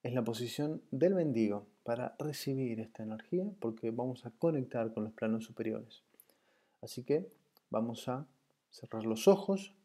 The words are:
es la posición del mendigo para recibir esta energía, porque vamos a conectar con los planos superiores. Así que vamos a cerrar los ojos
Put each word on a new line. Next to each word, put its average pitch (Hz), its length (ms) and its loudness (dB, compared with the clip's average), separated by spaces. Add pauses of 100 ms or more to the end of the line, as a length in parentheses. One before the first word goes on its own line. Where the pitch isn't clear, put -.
es 120 120 -2
la 123 100 2
posición 120 640 -2
del 165 240 4
mendigo 113 540 2 (160)
para 120 340 -2
recibir 135 640 -2
esta 110 220 -10
energía, 110 420 -2 (160)
porque 113 300 -2
vamos 123 340 -4
a 120 60 -8
conectar 123 640 0
con 107 100 -2
los 110 80 -6
planos 113 320 -2
superiores. 113 580 -6 (800)
Así - 240 -10
que 151 260 2 (380)
vamos 117 400 -2
a 135 180 -4 (440)
cerrar - 340 -8
los 110 240 6
ojos 196 460 4 (100)